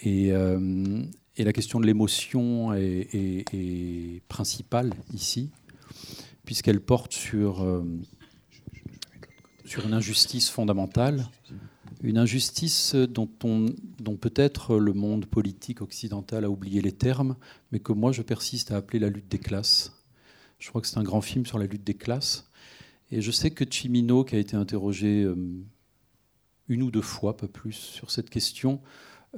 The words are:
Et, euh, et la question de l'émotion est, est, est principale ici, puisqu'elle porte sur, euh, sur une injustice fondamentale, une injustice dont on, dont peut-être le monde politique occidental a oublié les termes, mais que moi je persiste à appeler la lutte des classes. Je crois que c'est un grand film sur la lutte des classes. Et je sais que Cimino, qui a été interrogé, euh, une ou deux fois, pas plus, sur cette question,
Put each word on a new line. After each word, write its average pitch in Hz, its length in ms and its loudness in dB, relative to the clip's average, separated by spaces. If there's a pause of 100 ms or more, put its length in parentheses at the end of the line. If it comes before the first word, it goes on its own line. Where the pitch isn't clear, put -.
Et, 98 320 4
euh, 95 720 2 (320)
et 110 80 0
la 104 80 4
question 117 260 -2
de 113 80 4
l'émotion 113 840 2
est, 95 420 0
est, 98 380 -2
est 87 760 -6
principale - 680 -2 (180)
ici, 123 380 -4 (920)
puisqu'elle 107 360 2
porte - 320 0
sur, 101 500 -2
euh, 90 220 0 (1800)
sur - 220 -6
une 110 80 0
injustice 110 560 2
fondamentale, 117 800 2 (720)
une 113 160 2
injustice 127 800 2
dont 117 340 2 (140)
on, 110 220 2 (340)
dont 107 160 -4
peut-être 123 600 2
le 104 160 6
monde 104 340 0
politique 104 560 -2
occidental 101 640 -6
a 101 60 0
oublié 98 320 -2
les 98 80 0
termes, 127 460 0 (340)
mais 110 80 -2
que - 140 -2
moi 110 180 4
je 131 120 -2
persiste - 500 -6
à 104 40 0
appeler 101 220 -2
la 107 100 2
lutte 101 200 -6
des 101 100 -2
classes. - 640 0 (560)
Je - 100 -18
crois 117 120 -4
que - 80 -4
c'est - 100 -4
un 107 60 2
grand 98 160 2
film 123 260 -2
sur 110 140 -4
la 101 60 0
lutte 101 180 -8
des 101 100 -2
classes. - 560 -4 (640)
Et 113 80 0
je 107 100 -2
sais 156 220 2
que 147 180 -2
Cimino, 123 540 4
qui 131 100 -4
a 107 60 4
été 104 160 -2
interrogé, 101 680 2
euh, 92 140 2 (1300)
une 123 160 0
ou 127 80 0
deux 110 120 2
fois, - 340 -4
pas 101 100 -8
plus, - 280 -12
sur - 360 -14
cette - 200 -4
question, 131 500 -2 (580)